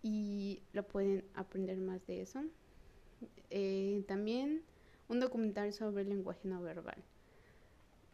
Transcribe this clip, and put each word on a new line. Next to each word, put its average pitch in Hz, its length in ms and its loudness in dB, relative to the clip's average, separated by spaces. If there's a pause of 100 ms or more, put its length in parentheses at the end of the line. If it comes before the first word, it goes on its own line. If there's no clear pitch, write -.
y 202 580 0 (120)
lo 202 140 0
pueden 196 460 2
aprender 190 440 -2
más 185 280 -2
de 185 160 -4
eso. 262 220 -4 (1040)
Eh, 196 580 2
también 240 540 2 (460)
un 240 120 4
documental 214 540 2
sobre 208 300 0
el 196 60 0
lenguaje 190 380 -2
no 185 140 -2
verbal, 175 420 -6 (1120)